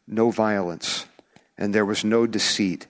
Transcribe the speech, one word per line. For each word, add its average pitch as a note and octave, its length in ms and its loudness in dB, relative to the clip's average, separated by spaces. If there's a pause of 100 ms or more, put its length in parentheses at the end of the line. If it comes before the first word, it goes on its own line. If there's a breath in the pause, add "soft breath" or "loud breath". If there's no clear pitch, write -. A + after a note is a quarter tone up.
no A2+ 240 2
violence, G2+ 760 -2 (520 soft breath)
and G#2 160 -2
there G#2+ 120 4
was G#2 180 -2
no A2+ 240 2
deceit G2+ 640 -2